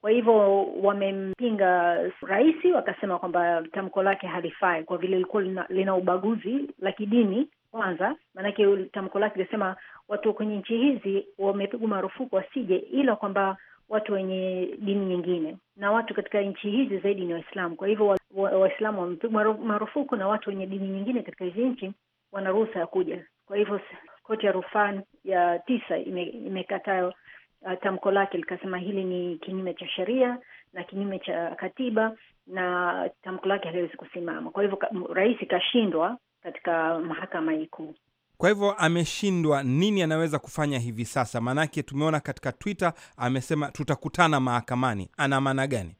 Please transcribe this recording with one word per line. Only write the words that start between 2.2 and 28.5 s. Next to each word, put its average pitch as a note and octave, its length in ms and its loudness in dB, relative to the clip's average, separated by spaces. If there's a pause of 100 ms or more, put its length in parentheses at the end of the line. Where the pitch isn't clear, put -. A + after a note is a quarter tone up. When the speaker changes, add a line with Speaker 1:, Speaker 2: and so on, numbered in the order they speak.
Speaker 1:
rais, A3+ 340 4 (200)
wakasema F#3+ 440 0
kwamba E3+ 520 2
tamko F#3+ 320 -2
lake G3 240 2
halifai E3+ 560 0
kwa F3+ 140 -4
vile F#3 160 0
lilikuwa F#3 300 2
lina, F#3 260 -4
lina F#3+ 260 2
ubaguzi G3+ 760 0 (100)
la G3 120 -2
kidini G#3+ 580 2 (220)
kwanza, G3 440 -2 (200)
maanake G3 500 2
tamko G3 340 -6
lake G#3 200 0
linasema F#3+ 360 -2 (320)
watu G#3 260 0
kwenye G#3+ 240 -2
nchi A3 200 -2
hizi A3 480 2 (120)
wamepigwa G3+ 500 -2
marufuku G3 480 -2
wasije, F#3+ 400 0
ila B3+ 400 2
kwamba G3 420 0 (320)
watu G#3+ 240 0
wenye F#3 560 -2 (100)
dini G3+ 260 0
nyingine, F3 520 -2 (180)
na G3+ 160 0
watu A3+ 220 0
katika G3+ 280 -2
nchi G3+ 280 -4
hizi G#3 280 0
zaidi G3 280 0
ni E3+ 80 -2
Waislamu. E3+ 420 -6
Kwa F#3+ 120 -6
hivyo G#3+ 200 2
wa-, G3 100 6 (180)
wa-, G3 160 2
Waislamu F#3+ 500 2
wamepigwa G#3 420 0
maru-, G#3+ 220 2
marufuku A3 500 -2
na G3 120 0
watu G#3+ 220 0
wenye F#3+ 160 -4
dini G3 220 -6
nyingine G3+ 340 -2
katika - 240 -10
hizi F#3+ 200 -2
nchi G3 260 -2 (400)
wana G3 180 -4
ruhusa G#3+ 300 0
ya E3 80 -2
kuja. F3 380 -2 (200)
Kwa G3 120 -6
hivyo G#3 180 2
s-, - 220 -8 (260)
koti A3 220 -2
ya G3 60 4
rufaa G3+ 420 0 (300)
ya F3 360 2
tisa A3 380 -2
ime-, F3+ 260 -6
imekataa, F#3+ 840 -4
uh, F3+ 60 -4 (680)
tamko F#3+ 300 0
lake G3 260 2
likasema F3+ 400 -6